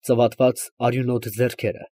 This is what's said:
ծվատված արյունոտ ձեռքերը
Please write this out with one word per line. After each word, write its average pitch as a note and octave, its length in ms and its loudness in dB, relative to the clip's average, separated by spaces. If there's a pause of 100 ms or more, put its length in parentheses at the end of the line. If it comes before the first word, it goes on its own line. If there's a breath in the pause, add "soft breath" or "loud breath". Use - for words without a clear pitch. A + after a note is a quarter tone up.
ծվատված B2 580 2 (140)
արյունոտ B2 500 0
ձեռքերը A#2 680 -4